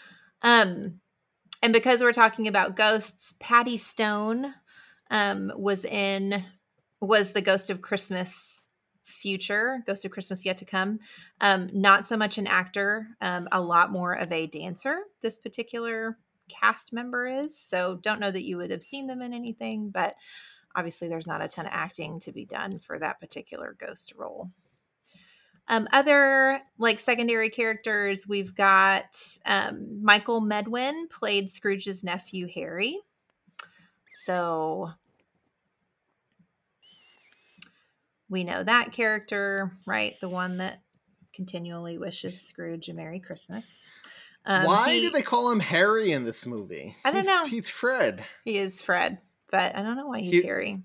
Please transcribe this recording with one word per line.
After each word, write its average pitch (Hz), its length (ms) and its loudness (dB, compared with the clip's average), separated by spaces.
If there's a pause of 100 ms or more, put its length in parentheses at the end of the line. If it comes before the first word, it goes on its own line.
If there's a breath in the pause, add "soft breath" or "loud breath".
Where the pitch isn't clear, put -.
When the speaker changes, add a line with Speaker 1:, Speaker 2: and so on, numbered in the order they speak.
(400 loud breath)
Speaker 1:
Um, 202 600 4 (640)
and 233 80 6
because 233 300 6
we're 240 120 6
talking 226 360 4
about 196 280 0
ghosts, 214 600 0
Patty 240 380 2
Stone, 220 760 -2 (560 soft breath)
um, 202 440 0
was 196 300 -2
in, 196 600 -2 (560)
was 202 320 4
the 202 100 0
Ghost 190 260 2
of 185 140 -4
Christmas - 800 -6 (420)
Future, 214 840 -2
Ghost 196 200 -4
of 185 60 -10
Christmas 185 340 -8
Yet 185 120 -2
to - 60 -14
Come. 196 360 -2 (420 loud breath)
Um, 190 320 4
not 202 320 6
so 226 100 -2
much 214 220 0
an 202 80 -4
actor, 202 640 0 (120)
um, 180 320 -4
a 185 80 2
lot 175 320 4
more 180 220 -2
of 175 180 -4
a 160 140 -2
dancer, 180 560 -6 (180)
this 226 180 -4
particular 226 760 -8 (320)
cast - 440 0
member 247 340 -4
is, 277 320 -6
so 180 440 -2
don't 214 180 -2
know 202 100 0
that 185 140 -4
you 180 120 -6
would 175 140 -6
have 170 120 -6
seen 277 240 -10
them 254 160 -8
in 240 100 -8
anything, 226 580 -8
but 190 240 0 (600 loud breath)
obviously 170 340 -4
there's 165 180 -6
not 160 160 -6
a 156 60 -6
ton 160 180 -10
of - 80 -10
acting 165 460 -8
to - 120 -16
be - 120 -12
done 190 340 -8
for 151 200 -10
that 156 220 -6
particular - 580 -16
ghost - 380 -14
role. - 340 -12 (1160 soft breath)
Um, 220 240 2
other, 269 680 6 (180)
like, 220 220 2
secondary 233 500 2
characters, 214 800 -2
we've 190 260 -4
got, 196 920 4
um, 208 580 -2
Michael 214 360 4
Medwin 240 680 -2
played 202 420 -2
Scrooge's 196 540 -4
nephew, 180 500 -8
Harry. 208 440 -6 (1120 soft breath)
So 170 800 -4 (3500 loud breath)
we 185 160 -2
know 175 180 -4
that 233 300 4
character, 202 800 -2 (140)
right? 208 340 -2
The 190 80 -6
one 180 300 -4
that 185 240 -8 (500)
continually 170 640 -10
wishes 180 420 -10
Scrooge 165 480 -12
a 170 60 -12
Merry 165 260 -10
Christmas. - 640 -14 (600 loud breath)
Um, 190 200 4
Speaker 2:
Why 220 300 6
Speaker 1:
he 233 60 4
Speaker 2:
do 339 100 2
they 302 120 2
call 240 280 2
him 220 100 2
Harry 190 520 4
in 131 120 0
this 113 220 -8
movie? 95 580 -10
Speaker 1:
I 262 60 2
don't 359 100 2
Speaker 2:
He's, 381 60 0
Speaker 1:
know. 370 200 2
Speaker 2:
he's 233 220 -6
Fred. 170 560 0 (200 loud breath)
Speaker 1:
He 214 140 0
is 190 220 -4
Fred, 180 400 0 (300)
but 185 260 2
I 196 60 -4
don't 226 140 -4
know 277 100 -8
why 233 140 -6
he's 180 120 -4
Speaker 2:
He, 175 100 6
Speaker 1:
Harry. - 420 -4